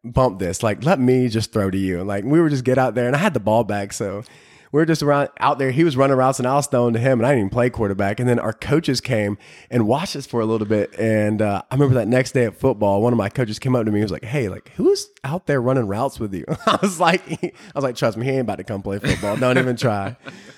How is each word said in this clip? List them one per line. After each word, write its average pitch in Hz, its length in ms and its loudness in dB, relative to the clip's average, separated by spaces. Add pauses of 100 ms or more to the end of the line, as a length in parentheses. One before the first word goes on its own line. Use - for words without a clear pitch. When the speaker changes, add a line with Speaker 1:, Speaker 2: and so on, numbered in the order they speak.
Speaker 1:
"Bump 117 380 0
this. 90 240 -2
Like, 104 200 -2
let 165 140 2
me 127 300 4
just 110 240 -2
throw 98 180 0
to 95 80 -2
you." 92 220 -2
And, 95 80 -6
like, 101 160 -4
we 147 160 4
would 160 100 4
just 131 140 -2
get 127 140 2
out 127 180 0
there, 123 100 0
and 123 80 0
I 143 60 0
had 196 120 0
the 123 60 -4
ball 107 240 2
back, 101 300 -4
so 101 320 -8 (480)
we 143 80 2
were 165 60 4
just 151 180 0
around 143 240 2 (100)
out 139 220 0
there. 135 100 0
He 143 140 2
was 151 120 2
running 135 200 4
routes, 131 240 2
and 127 80 0
I 135 60 2
was 143 120 2
throwing 120 280 2
to 113 40 -2
him, 127 220 2
and 117 60 2
I 139 40 2
didn't 127 120 4
even 95 80 -2
play 120 200 0
quarterback. 101 480 -2
And 123 100 0
then 120 120 2
our 110 120 -4
coaches 143 480 0
came 104 380 -2 (320)
and 117 160 2
watched 147 300 0
us 135 100 -10
for 120 140 -2
a 110 60 0
little 110 200 0
bit. 104 320 0
And, 107 440 0
uh, 101 280 0
I - 60 -4
remember 139 180 4
that 110 140 0
next 127 240 2
day 123 140 2
at 104 120 -8
football, 104 420 2
one 120 120 2
of 117 60 2
my 101 100 0
coaches 107 320 -4
came 127 160 0
up 117 80 0
to 107 80 0
me. 104 80 2
He - 40 2
was 101 60 -4
like, 78 140 -8
"Hey, 117 240 -4
like, - 220 -12
who 202 160 -4
was 392 200 2 (160)
out 156 240 -6
there 139 160 0
running 127 240 2
routes 110 320 -4
with 101 160 -6
you?" 85 100 -8 (120)
<laughs> - 100 -6
I 214 160 4
was 185 160 -2
like, 170 300 2
<laughs> 160 160 -6
I - 80 -6 (240)
was 139 80 -2
like, 127 100 -4
"Trust 117 240 -2
me, 117 80 -6
he 135 60 -2
ain't 135 80 0
about 104 180 -4
to 95 60 -14
come 98 180 -6
play 101 160 -6
football. 104 380 -2
Don't 127 200 2
even 127 200 2
try." 107 460 -2
Speaker 2:
<laughs> - 40 -20 (320)